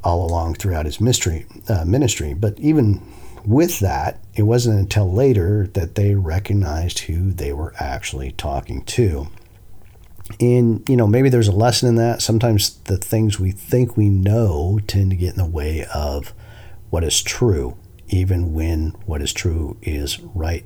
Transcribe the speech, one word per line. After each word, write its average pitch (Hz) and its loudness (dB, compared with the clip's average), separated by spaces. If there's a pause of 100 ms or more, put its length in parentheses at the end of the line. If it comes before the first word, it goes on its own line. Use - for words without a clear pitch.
all 87 2
along 82 -2
throughout 82 -2
his 78 -6
mystery, 107 0 (200)
uh, 90 0
ministry. 92 0
But 104 -2
even 143 2 (460)
with 147 2
that, - -2 (140)
it 107 2
wasn't 113 4
until 98 2
later 104 2
that 90 -4
they 101 2
recognized 87 0
who 90 -2
they 71 -4
were 73 -6
actually 67 -8
talking 69 -6
to. 76 -2 (1120)
And, 117 4
you 135 4
know, 117 4
maybe 127 6
there's 117 4
a 98 4
lesson 113 4
in 117 4
that. 113 2
Sometimes 113 2
the 95 -2
things 110 0
we 95 0
think 123 0
we 104 4
know 98 2
tend 98 2
to 95 0
get 90 -2
in - -6
the 90 0
way 78 -4
of 71 -6 (560)
what 82 0
is 76 0
true, 82 0 (300)
even 92 0
when 80 0 (160)
what 76 -4
is 67 -6
true 80 -4
is 71 -6
right 82 -6